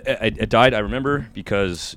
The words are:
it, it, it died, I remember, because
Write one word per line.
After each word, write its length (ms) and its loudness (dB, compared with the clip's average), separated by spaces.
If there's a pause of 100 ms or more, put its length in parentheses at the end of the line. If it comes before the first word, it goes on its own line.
it, 160 -2
it, 160 0
it 100 -2
died, 260 6
I 40 0
remember, 560 -2
because 640 -4